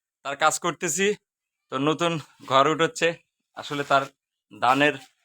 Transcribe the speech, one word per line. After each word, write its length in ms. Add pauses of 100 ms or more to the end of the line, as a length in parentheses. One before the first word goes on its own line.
(220)
তার 140
কাজ 220
করতেছি। 560 (560)
তো 80
নতুন 420 (260)
ঘর 200
উঠোচ্ছে। 480 (400)
আসলে 300
তার 180 (580)
ধানের, 340 (300)